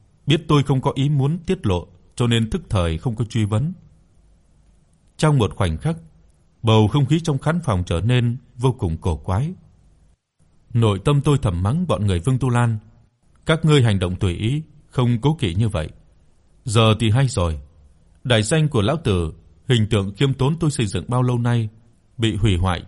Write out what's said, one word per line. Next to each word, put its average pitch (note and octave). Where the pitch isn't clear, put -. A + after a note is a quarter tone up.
biết D#3+
tôi D3
không C3
có C#3
ý C#3
muốn D3
tiết F#3+
lộ, F2
cho A#2+
nên A#2
tức C3+
thời E2+
không A2+
có A#2
truy G#2+
vấn. B2
Trong D3+
một G#2
khoảnh E2
khắc, D#3+
bầu A2
không C#3+
khí D3+
trong D#3
khán D#3+
phòng F#2
trở E2
nên A#2+
vô B2
cùng E2
cổ D#2+
quái. A2+
Nội G#2+
tâm C#3+
tôi C#3+
thầm F2
mắng D#3
bọn G#2
người F#2
Vương B2+
Tu C3
Lan, A#2+
"Các D#3+
ngươi D3+
hành G#2
động F2+
tùy F#2
ý, B2
không A#2+
cố D3+
kỵ F2
như A2
vậy. E2
Giờ A2
thì A#2
hay C3
rồi, E2+
đại A2+
danh D#3
của A2
lão B2
tử, F2+
hình A2+
tượng G2
khiêm C3+
tốn C#3+
tôi D#3+
xây B2
dựng F#2+
bao B2
lâu B2
nay A#2+
bị A2+
hủy G2+
hoại E2+